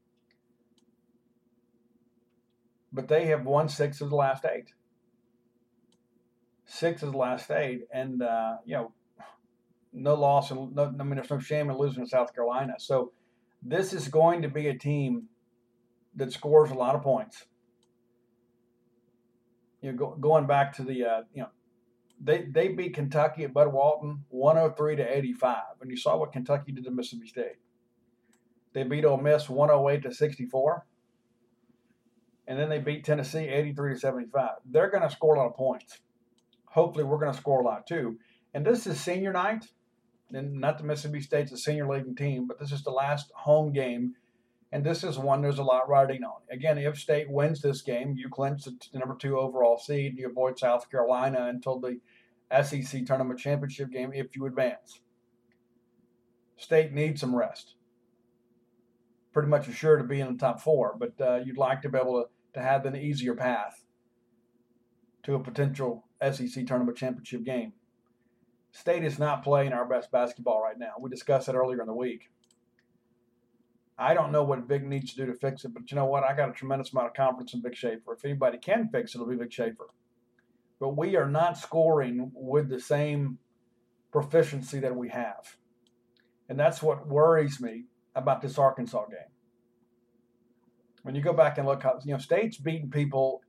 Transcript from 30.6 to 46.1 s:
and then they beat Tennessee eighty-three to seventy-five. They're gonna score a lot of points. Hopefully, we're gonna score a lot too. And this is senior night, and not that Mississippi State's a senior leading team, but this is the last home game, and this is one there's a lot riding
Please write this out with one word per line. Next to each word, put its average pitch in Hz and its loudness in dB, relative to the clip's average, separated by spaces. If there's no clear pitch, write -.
and 131 -6
then 151 -2
they 151 -2
beat 147 -4
Tennessee 151 -2
eighty-three 143 -2
to 123 -8
seventy-five. 127 -2
They're 156 4
gonna 180 2
score 156 6
a 143 2
lot 127 4
of 117 -6
points. 131 -4
Hopefully, 156 2
we're 143 0
gonna 143 0
score 135 2
a 123 2
lot 110 -2
too. 123 -4
And 147 -2
this 226 2
is 151 -4
senior 190 -2
night, 208 -2
and 143 -6
not 143 0
that 151 -10
Mississippi 147 -4
State's 147 0
a - -14
senior 151 -2
leading 131 -4
team, 131 -2
but 127 -10
this 143 -8
is 143 -6
the 139 -4
last 139 -2
home 151 4
game, 123 -2
and 143 -2
this 160 -2
is 147 -4
one 139 2
there's 143 0
a 139 -2
lot 127 4
riding 135 4